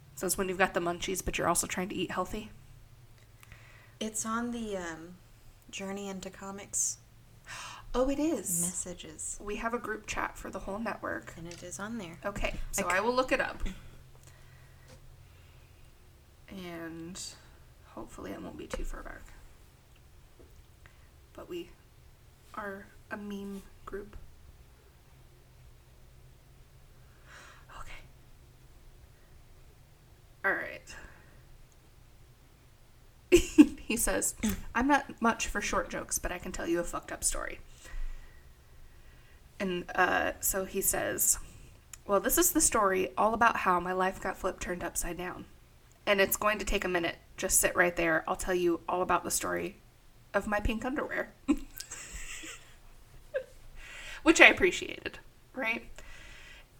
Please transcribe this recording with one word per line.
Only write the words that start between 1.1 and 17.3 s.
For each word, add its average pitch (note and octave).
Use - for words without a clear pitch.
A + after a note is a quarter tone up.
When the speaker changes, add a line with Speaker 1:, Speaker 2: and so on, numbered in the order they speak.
Speaker 1:
but -
you're F3
also -
trying F#3+
to -
eat F#3
healthy. G#3+
Speaker 2:
It's A3
on A#3
the, A3
um, E3+
Journey G3
into F#3+
Comics. -
Speaker 1:
Oh, B3+
it C#4
is. G3
Speaker 2:
Messages. F3
Speaker 1:
We G#3
have A3+
a A#3+
group G#3+
chat -
for -
the F#3+
whole G3
network. -
Speaker 2:
And E3
it E3+
is F3
on A3
there. E3+
Speaker 1:
Okay, -
so G3
Speaker 2:
I F3+
c- F#3
Speaker 1:
I -
will A#3
look A#3
it B3+
up. -
And E3+